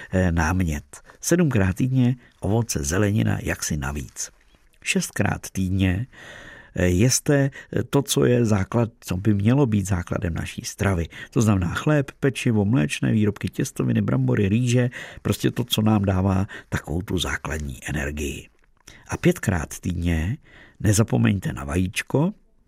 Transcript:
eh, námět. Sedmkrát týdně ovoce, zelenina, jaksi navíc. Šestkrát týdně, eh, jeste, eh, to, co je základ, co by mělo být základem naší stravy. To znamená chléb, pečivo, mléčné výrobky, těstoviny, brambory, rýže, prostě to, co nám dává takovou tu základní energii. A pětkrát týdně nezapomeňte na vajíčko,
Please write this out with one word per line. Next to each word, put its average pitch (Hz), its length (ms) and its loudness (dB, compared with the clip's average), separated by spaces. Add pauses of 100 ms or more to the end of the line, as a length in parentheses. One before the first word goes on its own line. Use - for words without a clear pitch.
(120)
eh, 92 200 2
námět. 82 680 0 (200)
Sedmkrát 110 540 2
týdně 127 400 2 (240)
ovoce, 104 440 -2
zelenina, 101 580 0
jaksi - 360 -4
navíc. 69 540 -8 (520)
Šestkrát - 680 -2
týdně, 95 560 0 (680)
eh, 90 120 2
jeste, 131 640 2 (240)
eh, - 100 0
to, - 180 0
co 139 240 0
je 123 200 4
základ, 107 440 2 (100)
co - 180 -6
by 107 160 2
mělo 120 320 4
být 107 220 0
základem 87 460 -2
naší - 320 -8
stravy. 92 420 -2 (240)
To 139 100 0
znamená 98 320 2
chléb, 151 460 0
pečivo, 120 460 2
mléčné 135 460 0
výrobky, 104 380 0
těstoviny, - 520 -2
brambory, 123 480 0
rýže, 123 400 2 (320)
prostě 113 300 0
to, 123 120 -4
co - 180 -2
nám 107 240 4
dává 95 420 2 (220)
takovou 90 320 -4
tu 95 160 -4
základní 73 640 -6 (100)
energii. 73 580 -6 (600)
A - 100 -6
pětkrát - 640 0
týdně 85 580 -2 (420)
nezapomeňte 110 720 2
na 58 100 -10
vajíčko, 95 720 -2 (340)